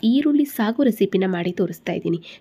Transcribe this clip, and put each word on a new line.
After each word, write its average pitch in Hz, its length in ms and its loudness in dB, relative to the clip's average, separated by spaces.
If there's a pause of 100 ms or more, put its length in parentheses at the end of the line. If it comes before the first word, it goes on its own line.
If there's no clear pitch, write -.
ಈರುಳ್ಳಿ 285 400 4
ಸಾಗು 233 380 -2
ರೆಸಿಪಿನ 196 440 2
ಮಾಡಿ 180 260 -2
ತೋರಿಸ್ತಾ 175 400 -4
ಇದ್ದೀನಿ. 170 280 -4 (200)